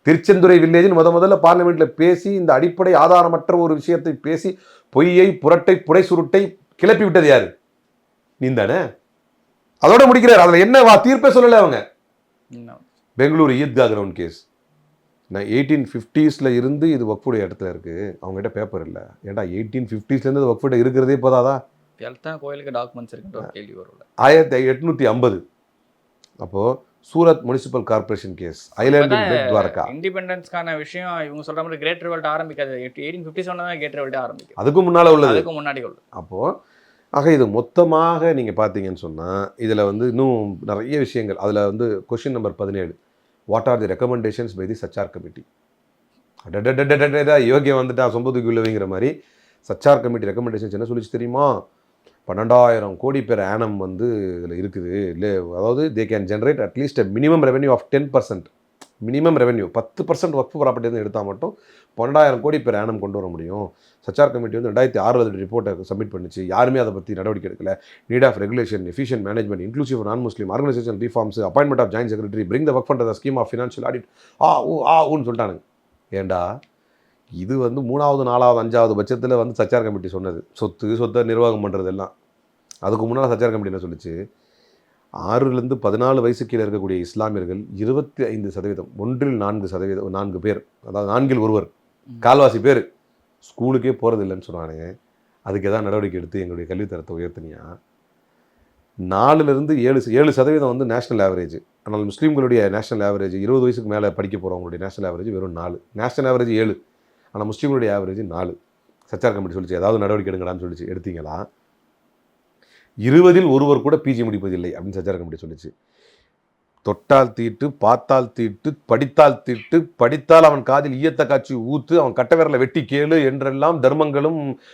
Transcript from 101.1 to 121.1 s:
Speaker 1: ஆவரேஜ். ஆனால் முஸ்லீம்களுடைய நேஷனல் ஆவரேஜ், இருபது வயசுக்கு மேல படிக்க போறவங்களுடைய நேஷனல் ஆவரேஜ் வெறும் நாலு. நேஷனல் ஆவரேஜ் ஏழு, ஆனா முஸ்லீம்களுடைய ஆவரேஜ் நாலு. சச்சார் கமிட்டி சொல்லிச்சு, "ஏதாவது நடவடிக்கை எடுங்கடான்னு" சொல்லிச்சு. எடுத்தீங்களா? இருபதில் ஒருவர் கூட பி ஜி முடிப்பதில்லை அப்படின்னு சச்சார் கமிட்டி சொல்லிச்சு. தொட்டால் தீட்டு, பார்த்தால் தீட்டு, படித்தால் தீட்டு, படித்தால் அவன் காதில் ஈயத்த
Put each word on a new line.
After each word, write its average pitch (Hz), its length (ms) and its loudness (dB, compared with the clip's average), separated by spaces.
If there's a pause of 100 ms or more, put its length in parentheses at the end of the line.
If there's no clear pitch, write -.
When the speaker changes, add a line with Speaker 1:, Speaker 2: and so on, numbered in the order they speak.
Speaker 1:
ஆவரேஜ். 85 300 -8 (200)
ஆனால் 104 240 -6
முஸ்லீம்களுடைய 123 640 2
நேஷனல் 104 440 -4
ஆவரேஜ், 98 180 -6
இருபது 107 280 0
வயசுக்கு 117 300 -2
மேல 104 220 -2
படிக்க 98 240 -8
போறவங்களுடைய 90 420 -10
நேஷனல் 95 360 -10
ஆவரேஜ் 98 180 -10
வெறும் 92 200 -8
நாலு. 85 300 -12 (100)
நேஷனல் 127 440 -2
ஆவரேஜ் 123 120 -2
ஏழு, 110 340 -2 (500)
ஆனா 104 120 -8
முஸ்லீம்களுடைய 107 560 -2
ஆவரேஜ் 95 260 -8
நாலு. 87 340 -8 (500)
சச்சார் 110 240 -2
கமிட்டி 95 200 -8
சொல்லிச்சு, 90 220 -6
"ஏதாவது 104 220 0
நடவடிக்கை 101 360 -2
எடுங்கடான்னு" 90 300 -8
சொல்லிச்சு. 87 320 -12
எடுத்தீங்களா? 85 520 -12 (1500)
இருபதில் 175 480 6
ஒருவர் 139 380 2
கூட 147 140 2
பி 135 160 -2
ஜி 117 100 -2
முடிப்பதில்லை 95 500 -6
அப்படின்னு 95 280 -12
சச்சார் 90 180 -6
கமிட்டி 82 280 -14
சொல்லிச்சு. 78 280 -18 (1080)
தொட்டால் 127 500 2
தீட்டு, 117 400 -6
பார்த்தால் 123 600 0
தீட்டு, 117 420 -6 (120)
படித்தால் 139 560 4
தீட்டு, 127 540 -2
படித்தால் 151 460 4
அவன் 147 200 6
காதில் 135 400 -2
ஈயத்த 151 240 0